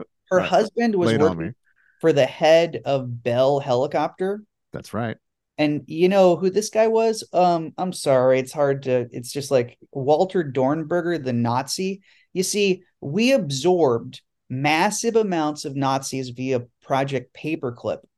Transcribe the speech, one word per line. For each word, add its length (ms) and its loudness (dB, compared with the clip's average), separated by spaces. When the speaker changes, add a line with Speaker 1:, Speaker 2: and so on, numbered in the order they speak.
Speaker 1:
<laughs> 220 -20
Speaker 2:
her 80 4
Speaker 1:
Right. 100 0
Speaker 2:
husband 460 0
was 140 2
Speaker 1:
Lay 60 2
it 80 0
on 80 4
Speaker 2:
working 180 -6
Speaker 1:
me. 40 -10
Speaker 2:
for 120 4
the 140 4
head 580 2
of 380 -4
Bell 380 2
Helicopter. 840 -2
Speaker 1:
That's 200 -12
right. 240 -6
Speaker 2:
And 320 -2
you 200 0
know 280 6
who 140 0
this 200 -2
guy 160 2
was? 460 0
Um, 440 2
I'm 160 -4
sorry, 460 4
it's 140 -6
hard 320 0
to, 260 0
it's 220 -14
just, 180 -8
like, 260 0
Walter 540 0
Dornberger, 800 -2
the 80 -2
Nazi. 680 -2
You 120 -2
see, 400 0
we 320 0
absorbed 880 0
massive 680 0
amounts 480 -2
of 100 -10
Nazis 560 -4
via 340 -4
Project 500 -4
Paperclip 680 -8